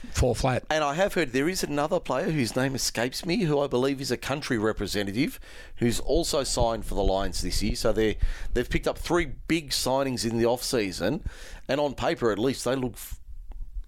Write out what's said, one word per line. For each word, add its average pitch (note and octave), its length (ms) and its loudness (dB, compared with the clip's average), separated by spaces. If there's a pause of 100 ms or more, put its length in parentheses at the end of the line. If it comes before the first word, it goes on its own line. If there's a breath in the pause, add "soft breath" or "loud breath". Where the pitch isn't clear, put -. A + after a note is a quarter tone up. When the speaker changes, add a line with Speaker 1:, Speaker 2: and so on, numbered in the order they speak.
(120)
Speaker 1:
fall B2+ 220 2
flat. B2+ 340 0
Speaker 2:
And D#3 160 2
I C#3+ 100 0
have F#3+ 200 2
heard D3+ 180 0
there C3+ 160 2
is F#3 140 -2
another D#3 380 0
player C#3+ 300 0
whose C#3 260 0
name C3 180 0
escapes - 500 -2
me, F#3 200 2
who D3 160 4
I C#3+ 60 2
believe C3+ 340 2
is B2+ 100 -4
a A#2+ 60 2
country C3 420 -2
representative, G#2 800 0 (360 loud breath)
who's A#2 240 2
also D3+ 440 2
signed A2+ 400 0
for - 100 -4
the G2+ 80 2
Lions F#2+ 380 2
this F2+ 220 0
year. A2+ 140 2
So A2+ 160 2
they, G#2+ 260 2 (340 loud breath)
they've A#2+ 160 0
picked - 200 0
up C3 100 -4
three E3+ 280 0 (220)
big D#3 220 0
signings B2+ 580 0
in A#2 100 0
the A2+ 80 4
off-season, A2+ 760 0 (460 loud breath)
and C#3 120 0
on C#3+ 140 0
paper A#2+ 360 0
at G2 80 0
least B2 260 0
they B2+ 100 2
look B2+ 200 -2
f-, - 260 -12 (680)